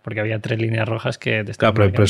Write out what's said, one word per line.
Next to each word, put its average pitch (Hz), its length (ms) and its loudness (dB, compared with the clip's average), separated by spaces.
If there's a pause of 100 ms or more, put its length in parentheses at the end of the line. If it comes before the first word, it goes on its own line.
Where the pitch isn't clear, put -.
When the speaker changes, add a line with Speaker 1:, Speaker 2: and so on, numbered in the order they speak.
Speaker 1:
porque 110 180 -6
había 110 180 -2
tres 113 220 -4
líneas 110 280 -2
rojas 113 300 -4
que 113 260 -2
te 101 60 -10
estaban 107 240 2
Speaker 2:
Claro, - 0 -
pero, 101 180 4
pero 107 120 4
Speaker 1:
marcando. - 60 4